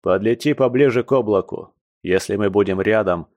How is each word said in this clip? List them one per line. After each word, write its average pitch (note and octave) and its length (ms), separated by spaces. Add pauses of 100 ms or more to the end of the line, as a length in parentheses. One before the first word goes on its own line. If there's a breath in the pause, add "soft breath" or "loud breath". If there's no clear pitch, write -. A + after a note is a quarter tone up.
Подлети A2 520
поближе B2+ 500
к - 80
облаку. G#2+ 640 (280)
Если F#2 340
мы G#2 120
будем F#2+ 320
рядом F#2+ 560